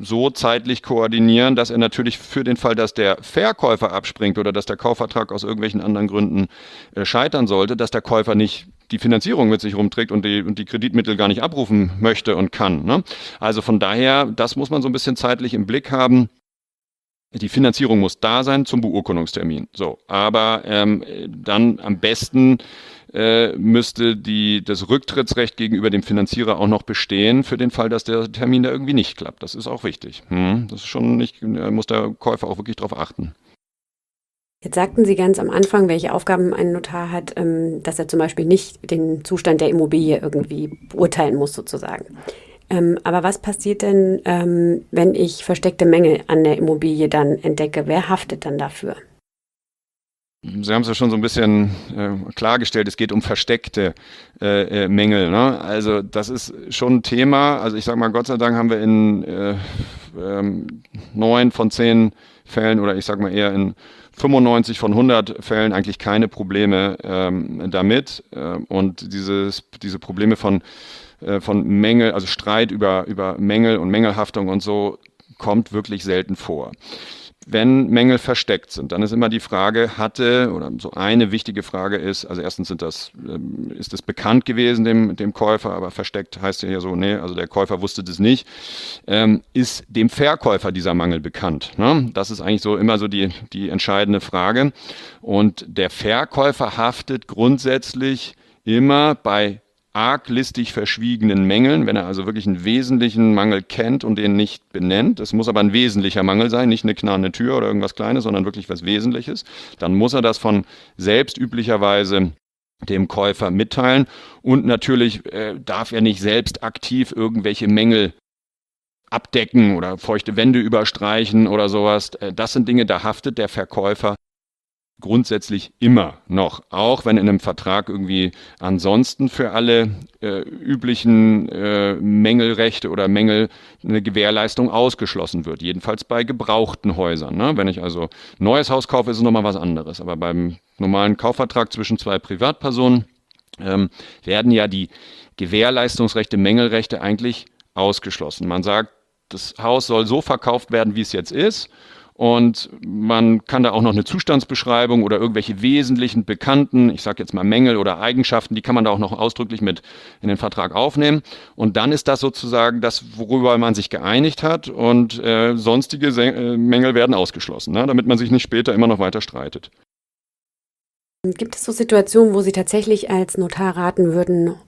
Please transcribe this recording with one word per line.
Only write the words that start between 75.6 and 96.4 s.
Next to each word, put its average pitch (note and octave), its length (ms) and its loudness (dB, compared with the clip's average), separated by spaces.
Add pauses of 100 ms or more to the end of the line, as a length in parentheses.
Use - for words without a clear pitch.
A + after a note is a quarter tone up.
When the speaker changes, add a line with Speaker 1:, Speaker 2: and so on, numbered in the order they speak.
Speaker 1:
wirklich G2+ 320 -6
selten F#2 320 -2
vor. D2 380 -10 (720)
Wenn B2+ 440 2
Mängel A#2+ 300 4
versteckt - 520 -4
sind, C#2 220 -10
dann G2 100 -2
ist G#2 80 -4
immer A#2 160 0
die A2 140 -2
Frage, A2 560 0
hatte, A#2+ 560 0
oder D2+ 240 -8
so - 140 -12
eine G#2 420 2
wichtige G#2 280 -6
Frage G2 360 -6
ist, F#2 260 -6
also F2 180 -10
erstens F2+ 280 -8
sind E2 120 -8
das, - 300 -10 (160)
ähm, - 500 -10
ist - 160 -12
es G2+ 80 -10
bekannt - 440 0
gewesen A#2+ 400 0
dem, A2+ 320 2
dem G#2 160 -4
Käufer, G#2+ 380 0
aber F2+ 200 -6
versteckt F#2+ 500 -10
heißt F#2+ 220 -4
ja F#2+ 60 -6
hier F#2 100 -4
so, F2+ 160 -6
nee, G2 200 0
also F2+ 200 -8
der F2 140 -6
Käufer G2 320 -2
wusste G2+ 200 -6
das F2 160 -12
nicht, A#2 300 4 (600)
ähm, G#2+ 340 4 (100)
ist - 380 -2
dem A2+ 200 2
Verkäufer B2 640 0
dieser F2+ 220 -2
Mangel E2+ 260 0
bekannt, D#2 560 -6
ne? B2+ 380 2
Das G2 180 -4
ist G#2 80 -10
eigentlich G#2 220 0
so G#2 160 0
immer A2 200 2
so G#2 120 -4
die, G2 220 -2 (200)
die G2 160 -8
entscheidende G2+ 540 0
Frage. A2+ 500 0 (500)
Und G2+ 460 0
der F#2 220 -4
Verkäufer B2+ 880 -2